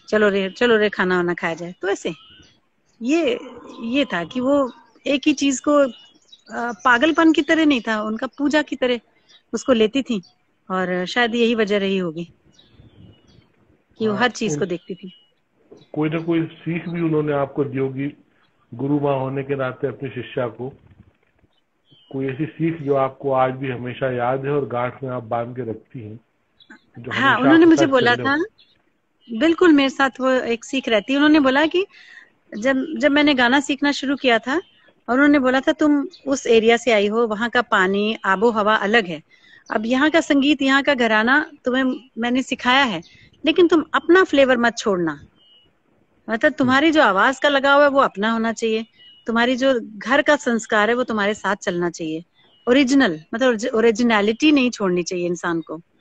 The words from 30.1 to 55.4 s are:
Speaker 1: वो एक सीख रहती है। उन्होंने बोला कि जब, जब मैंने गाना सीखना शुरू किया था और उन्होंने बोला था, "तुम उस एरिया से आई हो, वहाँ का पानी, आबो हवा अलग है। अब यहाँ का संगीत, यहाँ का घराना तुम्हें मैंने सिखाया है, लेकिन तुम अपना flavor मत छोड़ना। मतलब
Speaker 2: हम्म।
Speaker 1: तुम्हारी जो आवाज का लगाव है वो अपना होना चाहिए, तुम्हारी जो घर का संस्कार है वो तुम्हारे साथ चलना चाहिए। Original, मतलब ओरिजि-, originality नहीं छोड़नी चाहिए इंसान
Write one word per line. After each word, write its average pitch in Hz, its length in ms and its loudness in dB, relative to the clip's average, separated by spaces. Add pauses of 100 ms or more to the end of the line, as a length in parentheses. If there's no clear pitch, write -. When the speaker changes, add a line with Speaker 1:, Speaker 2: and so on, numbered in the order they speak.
Speaker 1:
वो 262 100 0
एक 233 340 -2
सीख 262 240 -6
रहती 220 240 0
है। 277 40 2
उन्होंने 302 240 6
बोला 269 260 2
कि 359 200 0 (720)
जब, 262 400 -2
जब 285 120 2
मैंने 294 240 4
गाना 247 260 2
सीखना 285 320 -2
शुरू 269 240 -4
किया 233 220 2
था 285 240 -4 (460)
और 233 60 -2
उन्होंने 285 240 4
बोला 254 220 2
था, 311 120 2
"तुम 294 360 0 (180)
उस 269 200 -4
एरिया 226 300 4
से 233 160 -2
आई 208 160 2
हो, 226 180 0
वहाँ 214 240 -4
का 247 120 0
पानी, 202 640 0
आबो 202 260 2
हवा 214 240 0
अलग 214 320 0
है। 160 160 -10 (480)
अब 220 160 -4
यहाँ 262 240 2
का 330 100 2
संगीत, 285 420 2
यहाँ 269 200 2
का 285 120 0
घराना 240 560 0 (140)
तुम्हें 254 540 -2
मैंने 240 240 -2
सिखाया 254 400 0
है, 185 200 -2 (420)
लेकिन 330 240 4
तुम 320 160 2 (100)
अपना 349 300 4
flavor 269 320 2
मत 233 220 0
छोड़ना। 175 340 -2 (1160)
मतलब 226 140 0
Speaker 2:
हम्म। 294 140 2
Speaker 1:
तुम्हारी 277 320 2
जो 302 120 4
आवाज 220 360 2
का 294 100 0
लगाव 277 340 4
है 285 60 6
वो 269 120 2
अपना 214 300 0
होना 226 220 -2
चाहिए, 220 340 -4 (400)
तुम्हारी 240 300 0
जो 254 260 0
घर 214 400 -2
का 294 140 4
संस्कार 220 520 0
है 240 60 0
वो 247 100 -2
तुम्हारे 214 300 -2
साथ 202 220 -4
चलना 175 340 -4
चाहिए। 160 340 -8 (440)
Original, 247 520 2 (140)
मतलब 254 140 0
ओरिजि-, 226 240 -2
originality 233 800 2
नहीं 254 180 2
छोड़नी 180 320 -2
चाहिए 175 240 -6
इंसान 175 340 -4